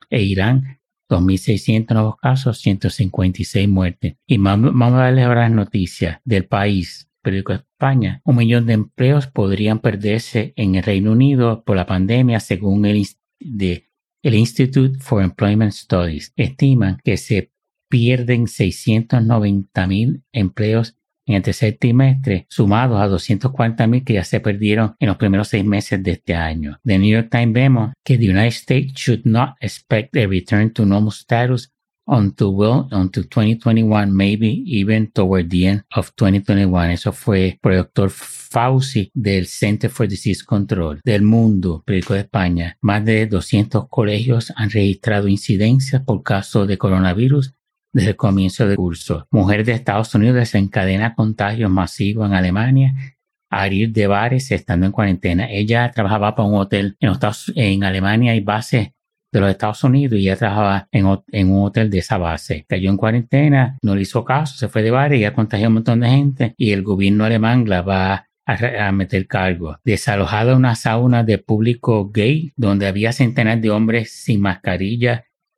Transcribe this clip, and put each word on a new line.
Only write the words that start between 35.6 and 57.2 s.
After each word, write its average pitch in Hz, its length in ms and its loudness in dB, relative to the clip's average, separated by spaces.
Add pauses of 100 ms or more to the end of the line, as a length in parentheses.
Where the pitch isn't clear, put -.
end 98 180 0 (120)
of - 180 -4
twenty 98 260 2
twenty-one". 92 520 2
Eso 87 200 -4
fue 95 500 0
por 98 100 2
el 92 60 2
doctor 95 320 0
Fauci 127 1040 -2
del 98 320 0
Center 107 420 -2
for - 180 -2
Disease 98 380 -4
Control. 92 580 -4
Del 104 200 2
Mundo, 104 640 2
periódico 92 260 -2
de 98 80 -2
España, 87 640 -4
más 104 240 2
de 110 200 2
doscientos 104 640 -2
colegios 117 640 -2
han 107 140 -4
registrado 101 600 0
incidencias 113 760 0
por - 200 -2
casos 98 460 -2
de 101 80 -2
coronavirus 107 800 0 (360)
desde 107 200 2
el 98 60 -4
comienzo 98 520 0
del 98 80 0
curso. 85 540 -6
Mujer 104 340 2
de 120 80 0
Estados 110 420 -2
Unidos 117 220 4
desencadena 101 800 0
contagios 107 560 -2
masivos 101 580 -2
en 101 60 0
Alemania 120 600 2 (540)
al 98 240 -2
ir 110 200 0
de 110 140 0
bares 117 440 0
estando 90 340 0
en 98 80 0
cuarentena. 98 580 -2
Ella 117 400 0
trabajaba 104 440 -2
para 104 140 0
un 104 80 2
hotel 98 440 -2
en 120 80 2
los 98 80 0
Estados, - 400 -4